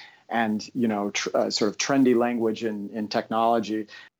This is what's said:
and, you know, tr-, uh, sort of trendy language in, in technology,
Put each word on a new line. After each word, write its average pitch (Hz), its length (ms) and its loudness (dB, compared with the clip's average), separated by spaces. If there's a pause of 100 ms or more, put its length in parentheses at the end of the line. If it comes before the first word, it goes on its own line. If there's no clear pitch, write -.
(300)
and, 110 440 0
you 117 140 0
know, 104 220 0
tr-, - 260 -4
uh, 107 140 2
sort 107 200 0
of 98 80 -4
trendy 135 380 4
language 117 480 0
in, 104 300 -6
in 107 160 -4
technology, 110 800 0 (320)